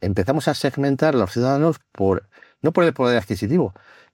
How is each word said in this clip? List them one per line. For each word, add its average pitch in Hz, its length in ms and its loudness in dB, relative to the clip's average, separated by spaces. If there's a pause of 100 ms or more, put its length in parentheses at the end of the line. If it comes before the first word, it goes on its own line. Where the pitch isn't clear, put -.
empezamos 98 460 0
a 147 80 0
segmentar 139 600 0
a 127 40 2
los 98 140 0
ciudadanos 139 480 0 (100)
por, 95 380 -2 (340)
no 156 100 0
por 175 120 4
el 165 80 2
poder 123 260 0
adquisitivo, 110 560 -2 (400)